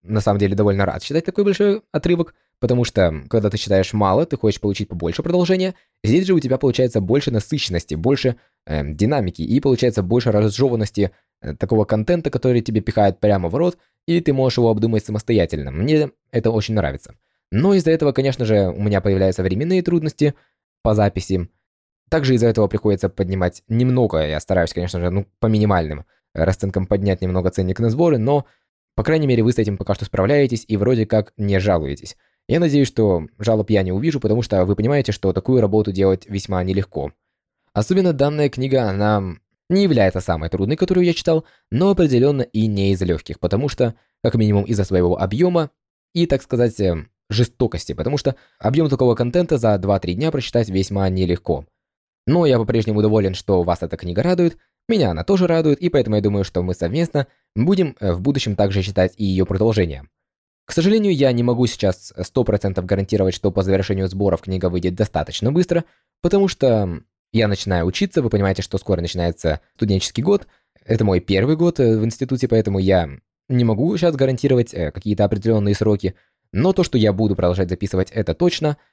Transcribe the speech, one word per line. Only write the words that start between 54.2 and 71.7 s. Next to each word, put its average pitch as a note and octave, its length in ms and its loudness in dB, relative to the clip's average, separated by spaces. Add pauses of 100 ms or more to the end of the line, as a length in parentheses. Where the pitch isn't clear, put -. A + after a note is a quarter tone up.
радует, F3 340 2 (320)
меня F#3 220 2
она D#3+ 120 -4
тоже F#3 240 2
радует, D#3+ 340 2
и F3 100 -2
поэтому A2 260 2
я G#2+ 60 2
думаю, G2+ 220 0
что - 180 -2
мы F2+ 100 -4
совместно C#3 540 -2 (280)
будем, E3 460 0
э, G2 120 0
в F2 100 -4
будущем B2+ 340 -2
также G2+ 260 0
читать F#2 360 0
и G#2+ 60 -4
ее F#2+ 200 0
продолжение. F#2 600 0 (640)
К - 40 -10
сожалению, G3+ 420 2
я C3+ 180 2
не A#2+ 100 0
могу A#2+ 240 2
сейчас - 540 -4
сто A#2+ 240 -2
процентов F#2+ 400 -2
гарантировать, G2 500 0
что - 160 -2
по F#2+ 120 -2
завершению F#2+ 440 0
сборов F#2+ 360 -2
книга F#2 260 -4
выйдет F2 260 -2
достаточно G2+ 560 -4
быстро, E3+ 360 0 (340)
потому G3 260 2
что G#2+ 540 0 (320)
я A2 160 0
начинаю F#2+ 380 -2
учиться, - 340 -2
вы B2 80 -2
понимаете, G2 320 0
что - 160 -8
скоро F#2 240 -2
начинается E2+ 600 -4 (140)
студенческий G2+ 460 -2
год. G3 240 0 (380)
Это A2 220 0
мой F#2 140 2
первый G2+ 360 0
год, E3+ 240 0